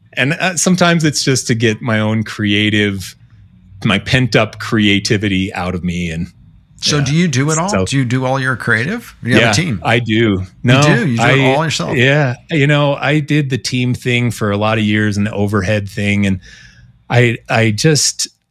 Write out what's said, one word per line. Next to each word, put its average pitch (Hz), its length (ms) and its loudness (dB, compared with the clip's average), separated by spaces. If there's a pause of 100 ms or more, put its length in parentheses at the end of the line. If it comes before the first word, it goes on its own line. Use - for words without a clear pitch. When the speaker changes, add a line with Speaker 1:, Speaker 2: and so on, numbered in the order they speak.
(140)
Speaker 1:
And, 135 180 0
uh, 175 240 -2
sometimes 175 480 2
it's 151 180 0
just 131 260 0
to 127 60 2
get 113 280 0
my 110 180 0
own 110 220 0
creative, 104 920 -2 (720)
my 107 140 2
pent 127 380 0
up 110 220 0
creativity 101 960 0
out 90 220 -6
of 82 100 -6
me. 87 260 -4
And 85 180 -6 (520)
Speaker 2:
So - 160 -2
Speaker 1:
yeah. 147 80 0
Speaker 2:
do 135 100 -2
you 175 140 2
do 135 220 0
it 151 80 0
all? 170 100 -2
Speaker 1:
So 202 160 0
Speaker 2:
Do 135 140 -2
you 131 80 0
do 127 180 -2
all 131 160 0
your 131 160 -2
creative? 127 680 -4
You 117 120 0
Speaker 1:
Yeah, 110 40 6 (100)
Speaker 2:
have 110 100 2
a - 20 0
team. 143 240 -2
Speaker 1:
I 117 140 2
do. 113 160 -2
Speaker 2:
You 104 320 2 (160)
Speaker 1:
No, 123 200 4
Speaker 2:
do? 185 240 2
You 117 120 0
do 113 40 0
it 117 40 2
Speaker 1:
I, 131 280 4
Speaker 2:
all 147 100 0
yourself? - 300 -4
Speaker 1:
Yeah. 135 420 2 (140)
You 147 160 2
know, 147 280 2
I 147 260 -2
did 147 300 -2
the 127 80 -2
team 127 340 -2
thing 120 380 -2
for 107 200 -4
a 101 60 0
lot 107 220 0
of 110 60 0
years 104 340 0
and 104 80 0
the 107 60 -4
overhead 101 580 -2
thing. 101 360 0
And 95 140 0 (680)
I, 120 280 2 (120)
I 113 220 2
just, - 560 0 (220)